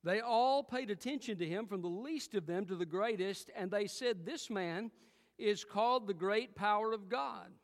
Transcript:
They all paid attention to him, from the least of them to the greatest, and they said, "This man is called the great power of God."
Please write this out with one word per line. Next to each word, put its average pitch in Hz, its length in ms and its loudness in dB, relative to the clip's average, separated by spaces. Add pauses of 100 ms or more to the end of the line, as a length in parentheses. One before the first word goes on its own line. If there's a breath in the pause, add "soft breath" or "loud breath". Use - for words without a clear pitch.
They 190 160 2
all 247 420 6
paid 247 280 -4
attention 233 460 -2
to 170 100 0
him, 196 200 -2
from 190 160 -4
the 175 60 -2
least 254 460 -6
of 180 120 0
them 175 180 0
to 185 120 -4
the 175 100 0
greatest, 190 680 -2
and 185 160 -2
they 208 180 0
said, 233 360 -2
"This 294 240 -6
man 190 420 -2 (460 soft breath)
is 208 280 0
called 233 420 2
the 196 80 0
great 196 420 0
power 214 380 2
of 196 160 -6
God." 226 420 -4 (120)